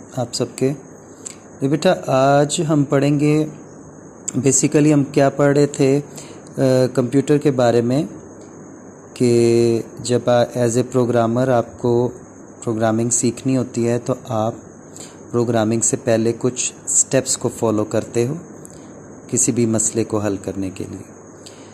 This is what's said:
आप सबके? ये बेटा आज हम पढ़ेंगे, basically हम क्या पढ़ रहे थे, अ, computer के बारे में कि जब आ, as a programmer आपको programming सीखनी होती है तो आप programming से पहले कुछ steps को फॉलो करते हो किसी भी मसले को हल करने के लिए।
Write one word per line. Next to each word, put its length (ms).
आप 140
सबके? 320
ये 1000
बेटा 240
आज 520
हम 220
पढ़ेंगे, 500
basically 560
हम 100
क्या 160
पढ़ 260
रहे 120
थे, 300
अ, 60
computer 420
के 140
बारे 300
में 240
कि 140
जब 240
आ, 140
as 120
a 60
programmer 560
आपको 580
programming 480
सीखनी 440
होती 280
है 160
तो 140
आप 280
programming 500
से 160
पहले 360
कुछ 400
steps 460
को 140
फॉलो 340
करते 320
हो 100
किसी 200
भी 140
मसले 380
को 160
हल 180
करने 320
के 140
लिए। 180